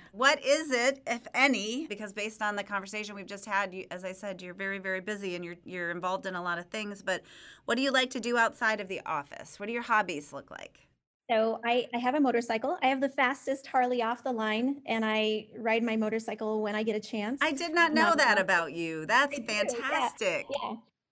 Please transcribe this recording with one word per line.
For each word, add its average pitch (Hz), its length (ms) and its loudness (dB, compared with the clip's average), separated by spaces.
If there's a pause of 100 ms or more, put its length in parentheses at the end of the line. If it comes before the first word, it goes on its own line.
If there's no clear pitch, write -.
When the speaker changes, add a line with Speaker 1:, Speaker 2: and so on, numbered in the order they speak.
(140)
Speaker 1:
What 269 300 4
is 302 280 2
it, 254 340 2
if 233 280 -4
any, 247 540 2
because 208 260 -10
based 214 280 -6
on 208 140 -2
the 202 80 -2
conversation 202 520 -6
we've 196 120 -12
just 196 180 -12
had, 196 280 0
you, 185 180 -10
as 180 140 -8
I 185 80 -6
said, 185 280 -10
you're 180 120 -12
very, 196 260 -4
very 190 220 -4
busy 196 340 -6
and 175 80 -6
you're, 170 220 -10
you're 175 260 -4
involved 185 340 -4
in 190 100 -6
a 175 60 -4
lot 175 160 -2
of 175 100 -8
things, 208 360 -8
but 185 200 -2 (420)
what 226 100 0
do 254 60 2
you 269 100 2
like 254 200 2
to 240 100 -4
do 240 160 0
outside 220 420 2
of 190 80 -8
the 185 180 -6
office? - 540 -6
What 202 60 -8
do 226 80 -4
your 240 80 -2
hobbies 190 500 0
look - 180 -12
like? - 380 -16 (420)
Speaker 2:
So 226 340 2
I, 233 300 2
I 240 60 0
have 254 160 2
a 302 40 4
motorcycle. 240 640 2
I 262 60 4
have 269 140 4
the 277 80 2
fastest 269 580 0
Harley 247 340 2
off 233 220 -2
the 269 80 -2
line, 233 560 0
and 226 180 0
I 214 520 0
ride 226 260 2
my 226 120 0
motorcycle 220 680 -2
when 208 100 -2
I 214 80 0
get 220 140 0
a 214 40 -2
chance. 214 440 -4
Speaker 1:
I 311 80 4
did 320 200 -4
not 339 180 6
Speaker 2:
I'm - 60 2
Speaker 1:
know 311 60 6
Speaker 2:
not 339 160 6
Speaker 1:
that 233 220 6
Speaker 2:
a - 20 6
Speaker 1:
about 170 320 2
you. 160 320 -4
That's 269 300 4
Speaker 2:
I 285 40 -6
do, 220 140 -8
yeah, 214 100 2
Speaker 1:
fantastic. 240 840 0
Speaker 2:
yeah. 262 240 -4 (380)